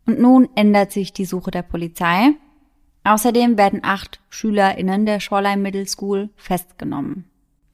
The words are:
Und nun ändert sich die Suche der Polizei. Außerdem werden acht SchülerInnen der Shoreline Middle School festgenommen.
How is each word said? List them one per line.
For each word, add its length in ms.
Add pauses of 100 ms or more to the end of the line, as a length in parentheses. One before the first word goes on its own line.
Und 120
nun 360
ändert 380
sich 200
die 120
Suche 260
der 120
Polizei. 680 (720)
Außerdem 540
werden 240
acht 380 (100)
SchülerInnen 760
der 120
Shoreline 420
Middle 280
School 480
festgenommen. 920 (460)